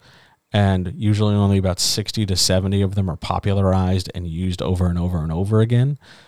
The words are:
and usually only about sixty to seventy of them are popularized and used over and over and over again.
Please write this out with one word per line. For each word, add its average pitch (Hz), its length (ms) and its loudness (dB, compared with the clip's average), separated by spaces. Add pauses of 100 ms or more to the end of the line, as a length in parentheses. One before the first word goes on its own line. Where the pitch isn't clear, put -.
(540)
and 95 400 2
usually 107 400 0
only 101 220 4
about 92 240 0
sixty - 460 -2
to 92 100 -2
seventy 98 460 2
of 95 120 -2
them 98 140 0
are 80 80 -4
popularized 92 960 0
and 87 120 -8
used 90 340 -4
over 90 260 0
and 87 120 0
over 87 240 -2
and 80 100 -4
over 101 300 2
again. 123 360 2 (300)